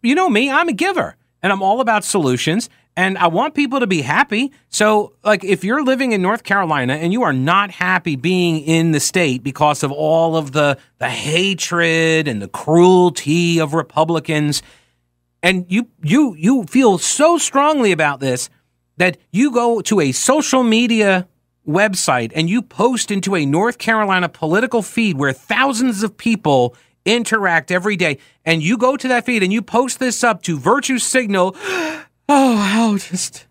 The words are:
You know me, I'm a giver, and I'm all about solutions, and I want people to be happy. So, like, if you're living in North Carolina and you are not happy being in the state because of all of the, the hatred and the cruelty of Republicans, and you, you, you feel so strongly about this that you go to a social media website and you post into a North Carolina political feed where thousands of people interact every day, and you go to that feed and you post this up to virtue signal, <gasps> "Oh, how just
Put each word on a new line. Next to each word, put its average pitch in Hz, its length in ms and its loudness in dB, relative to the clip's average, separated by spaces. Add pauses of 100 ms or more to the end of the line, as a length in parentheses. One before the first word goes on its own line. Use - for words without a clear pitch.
You 240 120 2
know 370 140 0
me, 247 220 0
I'm 320 160 2
a 311 60 -2
giver, 330 420 -4 (260)
and 196 120 0
I'm 196 100 -4
all 202 160 0
about 220 240 0
solutions, 156 680 -2 (260)
and 190 220 -2
I 185 100 2
want 233 280 -2
people 277 260 -2
to 214 60 -2
be 175 160 0
happy. 226 500 0 (160)
So, 214 440 0 (100)
like, 208 200 0
if 185 220 0
you're 262 180 0
living 254 300 0
in 196 80 0
North 208 220 -2
Carolina 156 500 0
and 165 180 -2
you 247 120 0
are 156 100 0
not 175 380 2
happy 180 440 -2
being 170 460 0
in 165 320 2
the 143 80 0
state 135 420 -2
because 143 400 -2
of 139 80 -4
all 160 460 0
of 143 160 -6
the, 147 240 0 (220)
the 123 100 -4
hatred 165 1160 -2
and 110 140 -6
the 98 60 -10
cruelty 170 1120 2
of 147 140 -2
Republicans, 156 920 -2 (800)
and 180 240 0
you, 202 200 -2 (140)
you, 214 340 2
you 208 280 0
feel 220 340 4
so 320 400 2
strongly 277 540 0
about 147 300 0
this 127 280 -2 (460)
that 180 220 0 (140)
you 254 200 2
go 233 300 0
to 208 180 0
a 139 140 0
social 262 500 0
media 220 640 2 (400)
website 156 680 0
and 160 120 0
you 214 140 0
post - 480 -2
into 196 260 -2
a 160 80 0
North 175 360 -2
Carolina 196 500 0
political 214 540 -2
feed 202 340 -2
where 139 160 0
thousands 233 680 -2
of 220 120 -6
people 139 600 0 (300)
interact 196 680 0
every 185 240 -2
day, 160 220 -2 (280)
and 160 180 0
you 202 140 0
go 254 200 0
to 254 100 -6
that 247 180 0
feed 233 180 0
and 185 100 0
you 226 80 0
post 240 380 -2
this 254 240 -2
up 220 180 0
to 165 160 -4
virtue 240 400 0
signal, 196 640 0
<gasps> 320 680 -8
"Oh, 269 280 4
how 208 400 2
just - 540 -8